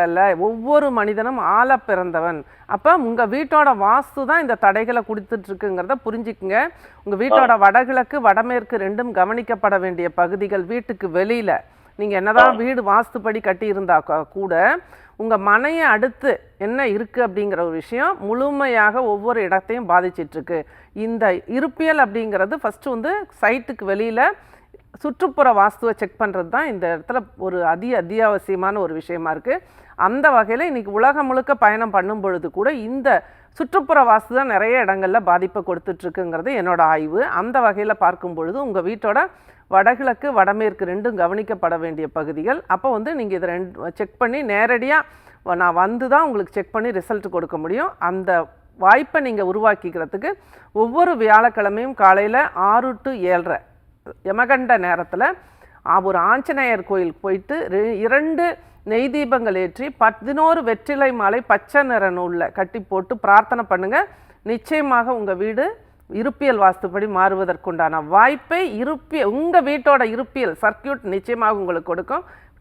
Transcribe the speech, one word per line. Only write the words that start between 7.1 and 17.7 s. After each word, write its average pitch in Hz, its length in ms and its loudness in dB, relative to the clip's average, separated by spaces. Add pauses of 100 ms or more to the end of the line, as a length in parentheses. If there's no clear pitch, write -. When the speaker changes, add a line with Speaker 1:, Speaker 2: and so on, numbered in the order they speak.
Speaker 1:
வீட்டோட 254 320 6
Speaker 2:
ஆ. 196 100 0
Speaker 1:
வடகிழக்கு, 254 600 2
வடமேற்கு 226 580 2
ரெண்டும் 220 340 -4
கவனிக்கப்பட 208 680 0
வேண்டிய 175 240 -4 (120)
பகுதிகள். 190 520 -2
வீட்டுக்கு 214 360 -6 (100)
வெளியில 208 340 0 (460)
நீங்க 208 220 -4
என்னதான் 240 320 6
Speaker 2:
ஆ. 220 100 -6
Speaker 1:
வீடு 247 180 -2 (120)
வாஸ்துப்படி 220 480 -2
கட்டி 190 320 -2
இருந்தா 180 340 2
கா-, 156 180 -2 (120)
கூட 190 160 -4 (680)
உங்க 220 140 0
மனையை 240 460 2 (120)
அடுத்து 247 360 0 (340)
என்ன 254 300 -2
இருக்கு 214 320 -4
அப்படிங்கிற 196 380 -4
ஒரு 165 160 -4